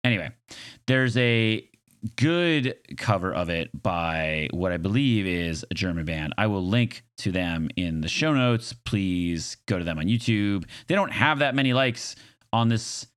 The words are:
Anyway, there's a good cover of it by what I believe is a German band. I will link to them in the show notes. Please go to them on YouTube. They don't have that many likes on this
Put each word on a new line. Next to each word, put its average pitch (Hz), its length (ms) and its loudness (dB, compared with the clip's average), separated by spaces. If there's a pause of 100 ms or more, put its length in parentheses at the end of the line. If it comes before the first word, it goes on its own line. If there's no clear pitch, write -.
Anyway, 98 260 0 (580)
there's 131 300 4
a 113 500 2 (480)
good 160 600 2 (220)
cover 92 360 0
of 85 160 -2
it 85 200 -2 (120)
by 80 680 -2
what 90 200 -2
I 87 60 -2
believe 107 480 2
is 85 440 -2
a - 40 -16
German 85 320 -4
band. 78 320 -4
I 107 100 2
will 98 180 0
link 117 380 0 (160)
to 98 120 -2
them 82 440 -2
in 80 260 -2
the 78 60 -4
show 156 260 0
notes. 123 400 0
Please 87 920 -2
go 95 140 0
to 85 40 -4
them 82 140 -2
on 78 80 -4
YouTube. 104 600 2 (220)
They 175 80 2
don't 202 160 2
have 147 280 2
that 135 160 4
many 135 180 2
likes 127 420 0 (380)
on 117 160 4
this - 480 -2